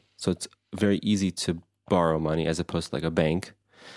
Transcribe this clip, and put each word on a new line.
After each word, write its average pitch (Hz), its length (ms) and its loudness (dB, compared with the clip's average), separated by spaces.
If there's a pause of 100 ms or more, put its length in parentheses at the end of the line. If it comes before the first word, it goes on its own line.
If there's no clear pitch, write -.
(180)
So - 140 -2
it's - 160 -6 (280)
very 101 280 2
easy 98 280 2
to 85 300 -4 (280)
borrow 82 300 4
money 80 280 0
as 82 120 0
opposed 85 300 -4
to, - 60 -6
like, 78 80 -4
a 80 80 -2
bank. 82 420 0 (440)